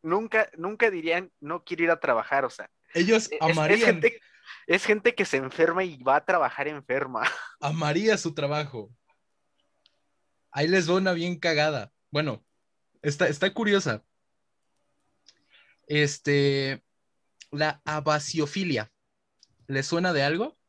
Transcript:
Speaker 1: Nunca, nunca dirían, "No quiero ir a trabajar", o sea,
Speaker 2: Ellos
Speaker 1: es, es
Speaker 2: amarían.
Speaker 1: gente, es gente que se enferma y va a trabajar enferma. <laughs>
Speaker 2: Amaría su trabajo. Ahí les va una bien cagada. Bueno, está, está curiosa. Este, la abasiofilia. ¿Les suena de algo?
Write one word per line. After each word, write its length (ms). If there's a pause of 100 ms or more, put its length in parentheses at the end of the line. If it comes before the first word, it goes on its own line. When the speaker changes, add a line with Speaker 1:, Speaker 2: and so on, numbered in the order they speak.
Speaker 1:
Nunca, 540
nunca 360
dirían, 480
"No 240
quiero 180
ir 80
a 80
trabajar", 460
o 60
sea, 200 (240)
Speaker 2:
Ellos 300
Speaker 1:
es, 80
es 80
Speaker 2:
amarían. 400
Speaker 1:
gente, 400 (480)
es 160
gente 320
que 80
se 140
enferma 440
y 200
va 140
a 80
trabajar 440
enferma. 540
<laughs> 380
Speaker 2:
Amaría 560
su 160
trabajo. 600 (1600)
Ahí 160
les 200
va 60
una 200
bien 260
cagada. 500 (220)
Bueno, 320 (580)
está, 260
está 240
curiosa. 520 (1800)
Este, 960 (680)
la 340
abasiofilia. 1040 (760)
¿Les 200
suena 260
de 100
algo? 340 (120)